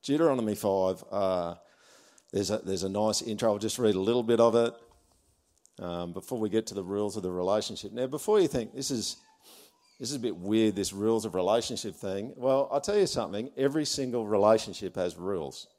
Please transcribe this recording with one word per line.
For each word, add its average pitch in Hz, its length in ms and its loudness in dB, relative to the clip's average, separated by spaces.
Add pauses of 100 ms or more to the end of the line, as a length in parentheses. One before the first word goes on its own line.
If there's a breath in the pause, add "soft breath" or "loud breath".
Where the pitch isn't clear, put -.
Deuteronomy 135 520 2
five, 95 560 0
uh, 92 440 0 (760 soft breath)
there's 95 180 -2
a, 104 100 0
there's 95 240 -4
a 95 60 -2
nice 104 340 0
intro. 110 280 0
I'll 104 80 0
just 104 180 -4
read 107 180 4
a 95 40 0
little 117 240 2
bit 113 160 2
of 117 160 6
it, 117 180 2 (1040)
um, 87 340 -8
before 110 260 -8
we 110 80 -2
get 110 200 0
to 98 80 -10
the 98 80 -6
rules 101 340 -4
of 95 60 -8
the 90 80 -2
relationship. 98 600 -2
Now, 123 160 -4
before 180 320 2
you 175 80 4
think, 117 260 -4
"This 131 160 -6
is, 117 280 -4 (840 loud breath)
this 123 120 -8
is 147 40 -6
a 131 40 -6
bit 110 180 -4
weird, 104 400 2
this 98 160 -2
rules 107 320 0
of 90 100 -6
relationship 104 600 0
thing," 98 420 -6
well, 135 340 2
I'll 143 80 0
tell 202 180 0
you 190 100 4
something. 107 500 -4
Every 139 260 2
single 123 420 -2
relationship 104 680 4
has 87 220 -2
rules. 85 500 -6 (120)